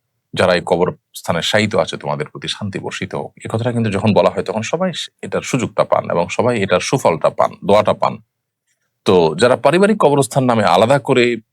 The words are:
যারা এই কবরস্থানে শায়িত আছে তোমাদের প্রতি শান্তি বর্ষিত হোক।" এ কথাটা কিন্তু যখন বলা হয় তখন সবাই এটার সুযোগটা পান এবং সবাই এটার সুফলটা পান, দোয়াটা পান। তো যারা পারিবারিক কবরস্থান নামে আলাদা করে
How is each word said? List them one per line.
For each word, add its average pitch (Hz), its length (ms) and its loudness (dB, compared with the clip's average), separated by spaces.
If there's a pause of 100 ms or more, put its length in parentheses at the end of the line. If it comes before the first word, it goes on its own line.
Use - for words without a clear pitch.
(340)
যারা 92 200 2
এই 85 120 0
কবরস্থানে 85 760 -2
শায়িত 107 340 0
আছে 82 200 -2
তোমাদের 73 320 -8
প্রতি 73 200 -12
শান্তি 95 300 -8
বর্ষিত - 360 -10
হোক।" - 180 -10 (120)
এ 113 40 -10
কথাটা 117 240 -2
কিন্তু 113 180 -2
যখন 98 240 2
বলা 90 160 4
হয় 92 120 -4
তখন 104 200 -6
সবাই 170 300 -4 (300)
এটার 95 200 -6
সুযোগটা 107 420 -2
পান - 260 -2
এবং 85 180 -2
সবাই 110 320 -2
এটার 92 200 0
সুফলটা 82 500 0
পান, - 200 0 (140)
দোয়াটা 98 280 2
পান। - 260 -4 (840)
তো 82 360 4
যারা 123 160 4
পারিবারিক 185 420 2
কবরস্থান 143 460 2
নামে 113 200 2
আলাদা 107 340 4
করে 120 380 0 (160)